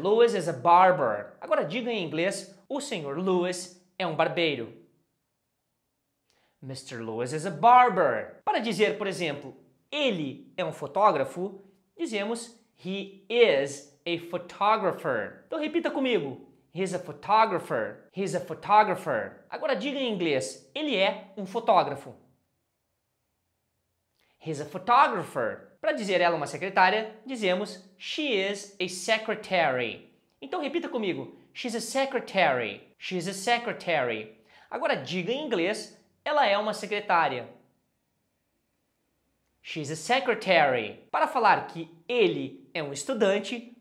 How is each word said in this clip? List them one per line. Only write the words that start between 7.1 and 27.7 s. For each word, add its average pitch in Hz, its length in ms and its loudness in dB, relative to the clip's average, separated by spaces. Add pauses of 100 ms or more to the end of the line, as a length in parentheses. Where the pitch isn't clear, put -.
is 156 100 -6
a 190 60 -6
barber." 180 920 6
Para 370 160 0
dizer, 208 360 2
por 208 100 -4
exemplo, 151 480 -4 (380)
"Ele 185 640 -2
é 185 80 -2
um 160 80 -4
fotógrafo", 185 880 0 (340)
dizemos, 226 640 -6 (240)
"He 190 460 -10
is 156 680 2 (120)
a 170 120 -2 (120)
photographer." 175 1160 -2
Então 330 140 -6
repita 311 300 -2
comigo. 247 600 -2 (240)
"He's 180 200 -4
a 175 40 -2
photographer. 165 1160 0
He's 180 180 -2
a 175 60 -2
photographer." 165 1080 0
Agora 262 260 -2
diga 262 220 -4
em 247 140 -2
inglês, 160 640 -2
"Ele 285 220 -2
é 190 400 0
um 196 100 -8
fotógrafo." 165 720 0 (2250)
"He's 151 160 -6
a - 60 -10
photographer." 185 1000 0 (120)
Para 311 140 0
dizer 196 280 0
ela 170 140 4
é - 20 0
uma 147 120 -4
secretária, 190 640 2 (100)
dizemos, 208 720 -2